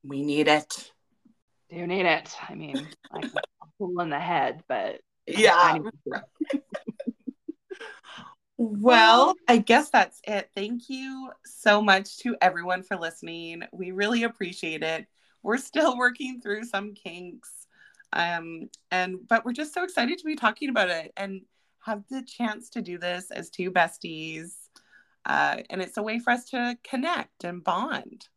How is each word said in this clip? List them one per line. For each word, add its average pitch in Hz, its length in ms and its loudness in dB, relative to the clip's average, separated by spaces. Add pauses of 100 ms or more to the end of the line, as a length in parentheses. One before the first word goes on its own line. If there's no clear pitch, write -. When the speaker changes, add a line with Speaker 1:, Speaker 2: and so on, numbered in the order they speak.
Speaker 1:
We 139 200 -6
need 147 240 2
it. - 440 0 (760)
Speaker 2:
Do 170 80 -14
you 175 100 -6
need 180 180 0
it? - 300 0 (120)
I - 80 -14
mean, 156 320 -8 (140)
Speaker 1:
<laughs> - 100 -20
Speaker 2:
like - 140 -10 (360)
a - 40 -20 (120)
pool 180 240 -6
in 165 80 -4
the 143 100 -4
head, 160 480 -2
but 107 340 -6 (260)
Speaker 1:
Yeah. 196 300 6
Speaker 2:
I 165 220 6
need 175 80 -8 (180)
it. - 580 -6 (1900)
Speaker 1:
Well, 226 680 8
Speaker 2:
Well 370 80 2 (120)
Speaker 1:
I 240 100 8
guess 247 320 6
that's - 360 4
it. 202 300 -4
Thank 226 340 -6
you 262 420 -10 (140)
so 208 360 4
much 196 380 4
to 240 220 -4
everyone 180 420 2
for 190 140 -6
listening. 165 720 -10
We 180 200 -10
really 214 320 0
appreciate 180 600 -6
it. 160 240 -4 (340)
We're 220 160 -2
still 269 400 0
working 247 420 -2
through 214 260 -6
some 202 280 -8
kinks, 180 720 -18 (460)
um, 170 560 -4 (220)
and, 185 360 -2
but 233 160 4
we're 247 100 -4
just 302 200 -8
so 359 100 -2
excited 349 360 -2
to - 60 -20
be 311 100 -6
talking 240 340 -2
about 214 200 0
it 165 280 -6
and 196 240 -8 (380)
have 208 300 -8
the 262 120 -8
chance 240 480 -6
to 233 120 -8
do 175 160 -10
this 175 340 -6
as - 180 -10
two 180 220 -6
besties. 165 840 -2 (720)
Uh, 143 320 0 (120)
and 190 120 -6
it's 185 160 -8
a 208 60 -6
way 220 160 -6
for 240 120 0
us 240 200 0
to 240 320 -4
connect 285 600 -6
and 175 200 -8
bond. 202 720 -4